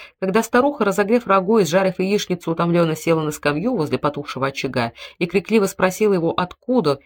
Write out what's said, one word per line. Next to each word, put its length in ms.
Когда 240
старуха, 400
разогрев 420
рагу 340
и 40
сжарив 360
яичницу, 520
утомленно 460
села 240
на 100
скамью 460
возле 200
потухшего 500
очага 440
и 60
крикливо 420
спросила 460
его, 220
откуда 720